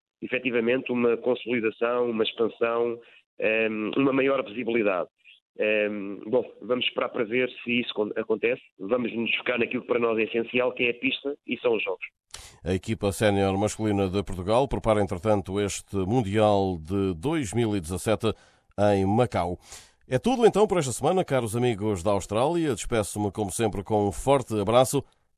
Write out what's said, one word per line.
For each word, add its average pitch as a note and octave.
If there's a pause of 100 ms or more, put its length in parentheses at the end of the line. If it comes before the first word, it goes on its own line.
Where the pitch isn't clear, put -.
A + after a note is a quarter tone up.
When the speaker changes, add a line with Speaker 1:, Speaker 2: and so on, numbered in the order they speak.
(240)
Speaker 1:
efetivamente, B2
uma A#2+
consolidação, A#2+
uma A2+
expansão, A#2 (400)
hum, A2
uma C3+
maior C3+
visibilidade. G#2 (840)
Hum, G2+
bom, A#2 (200)
vamos B2
esperar B2
para A#2+
ver B2 (160)
se A#2+
isso -
con-, G#2+
acontece. A2 (180)
Vamos G#2+
nos A2+
focar B2
naquilo A#2
que -
para A#2+
nós A#2
é A2+
essencial, A#2
que B2+
é A#2+
a A#2
pista C#3 (100)
e A#2+
são A#2+
os G2
jogos. F#2 (580)
Speaker 2:
A F2+
equipa G2+
sénior G2
masculina G2+
de G2
Portugal F#2+
prepara, G#2+
entretanto, G2
este -
Mundial G2
de F#2+
dois C3
mil A2
e G2+
dezassete F#2+ (640)
em F#3+
Macau. F#2 (500)
É B2+
tudo A#3+
então G3+
por F#3+
esta C3+
semana, E3+
caros A#2
amigos A2
da G#2
Austrália. C3+
Despeço-me, G#2
como F#2+
sempre, G2+
com G#2
um G2
forte C3
abraço A#2 (340)